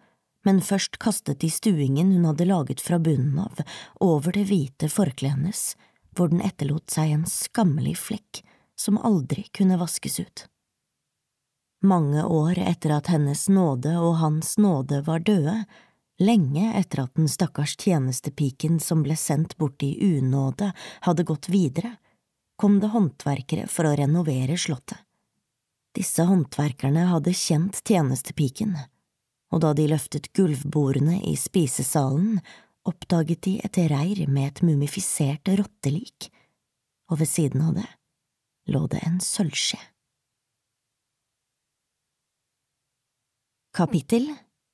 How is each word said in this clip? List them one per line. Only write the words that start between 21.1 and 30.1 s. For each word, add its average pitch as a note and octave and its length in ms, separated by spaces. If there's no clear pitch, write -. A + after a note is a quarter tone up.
gått D#3 240
videre, F#3 440
kom G3+ 240
det G#3 140
håndverkere D3+ 760
for D#3+ 200
å D3 80
renovere C#3+ 600
slottet. - 460
Disse - 320
håndverkerne D3 800
hadde E3+ 280
kjent E3+ 480
tjenestepiken, D#3 880
og E3 120
da D3+ 120
de D3+ 120
løftet D3+ 480